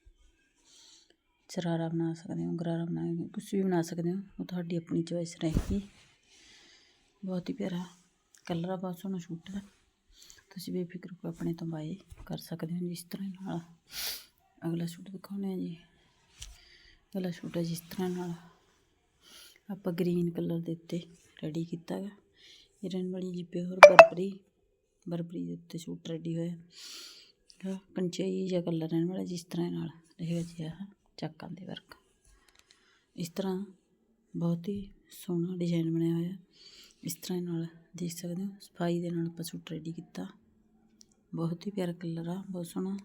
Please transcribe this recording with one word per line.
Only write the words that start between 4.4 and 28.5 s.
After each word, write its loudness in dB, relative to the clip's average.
ਉਹ -2
ਤੁਹਾਡੀ -2
ਆਪਣੀ 0
ਚੋਇਸ -2
ਰਹੇਗੀ। 2
ਬਹੁਤ 0
ਹੀ 0
ਪਿਆਰਾ 0
ਕਲਰ 2
ਆ, 2
ਬਹੁਤ -2
ਸੋਹਣਾ -2
ਸੂਟ -8
ਆ। -2
ਤੁਸੀਂ -8
ਬੇਫਿਕਰ -4
ਹੋ -12
ਕੇ -6
ਆਪਣੇ -2
ਤੋਂ -4
ਬਾਏ -4
ਕਰ -4
ਸਕਦੇ -4
ਹੋ। -2
ਜਿਸ -6
ਤਰ੍ਹਾਂ -6
ਨਾਲ -4
ਅਗਲਾ 0
ਸੂਟ -10
ਦਿਖਾਉਂਦੇ -4
ਹਾਂ 0
ਜੀ। -2
ਅਗਲਾ 0
ਸੂਟ -6
ਹੈ 4
ਜਿਸ 0
ਤਰ੍ਹਾਂ -2
ਨਾਲ -2
ਆਪਾਂ 0
ਗ੍ਰੀਨ 6
ਕਲਰ 2
ਦੇ -2
ਉੱਤੇ -4
ਰੈਡੀ -2
ਕੀਤਾ -4
ਗਾ। -6
ਹਿਰਨ 0
ਵਾਲੀ -2
ਜੀ -4
ਪਿਓਰ -2
ਬਰਬਰੀ, 10
ਬਰਬਰੀ -2
ਦੇ -4
ਉੱਤੇ -8
ਸੂਟ -8
ਰੈਡੀ -2
ਹੋਇਆ। -2
ਆਹ -4
ਕੰਚਾਈ 2
ਜਿਹਾ 4